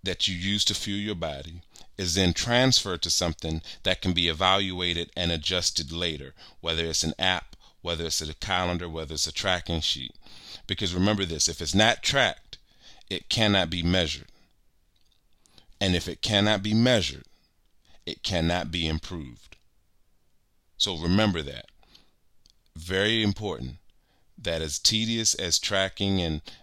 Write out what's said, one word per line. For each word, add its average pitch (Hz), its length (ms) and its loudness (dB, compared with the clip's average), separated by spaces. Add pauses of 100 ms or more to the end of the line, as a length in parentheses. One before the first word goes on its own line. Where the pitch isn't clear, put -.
that 90 240 0
you 92 80 0
use 98 300 0
to 104 100 2
fuel 101 240 -4
your 104 160 -4
body 82 460 -8 (360)
is 87 180 -2
then 92 180 4
transferred 120 720 4
to 87 60 -4
something 80 520 0 (220)
that 92 180 0
can 92 120 2
be 85 140 2
evaluated 90 880 0
and 85 160 0
adjusted 85 600 -2
later, 80 420 -6 (260)
whether 82 260 -2
it's 80 180 -2
an 80 140 -2
app, 92 380 -2 (260)
whether 85 240 -4
it's 80 160 -2
a 78 140 -8
calendar, 90 540 -2
whether 78 240 -8
it's 76 140 -2
a 80 40 -10
tracking 87 480 -2
sheet. - 340 -4 (540)
Because 92 260 -4
remember 98 320 2
this, 80 220 0
if 85 140 -4
it's 82 140 -4
not 107 280 4
tracked, - 540 0 (520)
it - 200 -8
cannot 101 400 4
be 87 140 -2
measured. 85 460 0 (1500)
And 92 160 4
if 87 120 0
it - 140 -8
cannot 104 420 2
be 104 100 0
measured, 110 520 2 (800)
it - 180 -10
cannot 85 480 0
be 82 160 -2
improved. 78 680 -6 (1200)
So 92 200 0
remember 90 440 4
that. 67 240 -10 (1080)
Very 95 460 0
important 92 540 -2 (680)
that 82 200 -2
as 78 180 -4
tedious 110 560 0
as 87 240 -2
tracking 98 600 0
and 82 220 -2 (220)